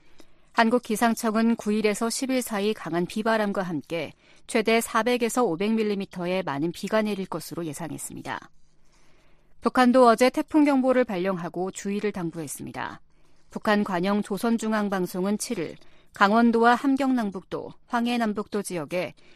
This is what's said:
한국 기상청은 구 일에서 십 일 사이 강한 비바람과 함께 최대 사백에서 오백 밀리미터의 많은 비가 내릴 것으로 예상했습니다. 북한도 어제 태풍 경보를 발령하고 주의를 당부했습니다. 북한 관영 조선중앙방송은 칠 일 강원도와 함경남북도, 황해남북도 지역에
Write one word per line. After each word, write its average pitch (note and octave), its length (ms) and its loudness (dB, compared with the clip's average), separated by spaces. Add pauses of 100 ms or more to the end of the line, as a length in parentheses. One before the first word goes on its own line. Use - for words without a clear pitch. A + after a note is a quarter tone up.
(520)
한국 A#3 320 4
기상청은 A3+ 720 0
구 G#3 160 -4
일에서 G#3+ 360 0
십 B3 220 -4
일 C4 100 0
사이 G#3+ 320 -2
강한 E3+ 320 -4
비바람과 G#3+ 580 -2
함께 E3 500 -6 (340)
최대 A3+ 340 2
사백에서 A#3 600 0
오백 G3+ 320 0
밀리미터의 F#3+ 720 -2
많은 D3 260 -2
비가 A3 320 0
내릴 G3 240 -2
것으로 E3 400 -8
예상했습니다. C#3+ 840 -10 (1120)
북한도 B3 460 6
어제 A#3 240 6
태풍 D4+ 340 2
경보를 B3+ 400 4
발령하고 F3+ 680 -4
주의를 G3+ 400 -4
당부했습니다. D3+ 880 -8 (500)
북한 G#3 320 2
관영 G3+ 400 0
조선중앙방송은 G3+ 1160 -2
칠 A3+ 200 -6
일 - 180 -6 (380)
강원도와 A3+ 600 6
함경남북도, A#3+ 960 -2 (160)
황해남북도 A3+ 760 -2
지역에 E3+ 520 -6 (220)